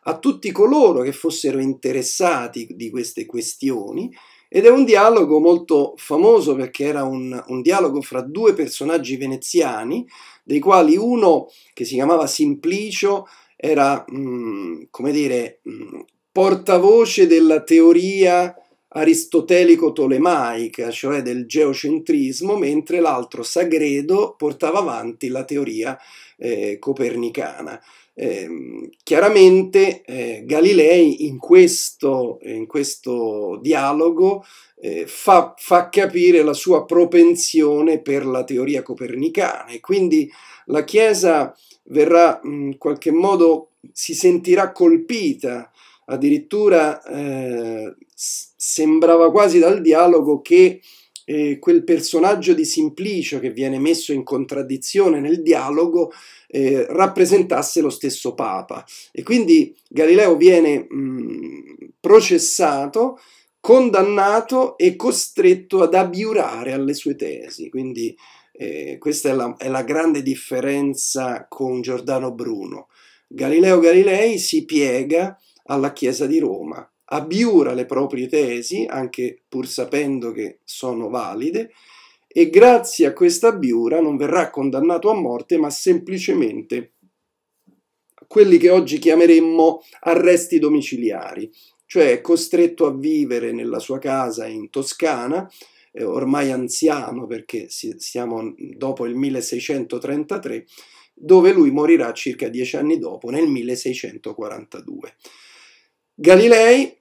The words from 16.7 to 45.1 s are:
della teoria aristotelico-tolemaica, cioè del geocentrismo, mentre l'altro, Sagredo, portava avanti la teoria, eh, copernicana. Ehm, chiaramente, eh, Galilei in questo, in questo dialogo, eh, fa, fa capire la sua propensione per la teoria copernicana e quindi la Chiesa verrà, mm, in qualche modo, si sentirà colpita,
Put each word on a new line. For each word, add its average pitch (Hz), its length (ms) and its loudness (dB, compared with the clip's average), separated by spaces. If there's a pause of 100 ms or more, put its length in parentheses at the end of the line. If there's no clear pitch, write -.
della 160 360 4
teoria 180 920 4 (340)
aristotelico-tolemaica, 156 2000 2
cioè 135 300 -6
del 123 260 -8
geocentrismo, 151 1120 -2
mentre 156 440 -2
l'altro, 127 420 -2
Sagredo, 160 960 -2
portava 156 400 -4
avanti 120 500 -6
la 131 160 -8
teoria, 131 540 -6 (400)
eh, 104 400 -6
copernicana. 113 1000 -6 (360)
Ehm, 82 720 -10 (160)
chiaramente, 190 960 4
eh, 117 420 -10
Galilei 160 840 4
in 135 120 -10
questo, 139 1040 2
in 110 240 -12
questo 113 960 -6
dialogo, 160 840 0 (360)
eh, 82 260 -8
fa, - 500 2
fa 180 320 0
capire 180 540 4
la 147 100 2
sua 151 320 0
propensione 165 1160 2
per 139 260 -4
la 127 180 -4
teoria 135 380 -4
copernicana 131 840 -6
e 120 140 -18
quindi 165 500 0 (360)
la 151 180 -2
Chiesa 180 720 2 (300)
verrà, 160 600 4
mm, 143 280 -8
in 135 60 -16
qualche 151 340 -4
modo, 170 580 2 (220)
si - 220 -10
sentirà 180 580 2
colpita, 165 960 0 (360)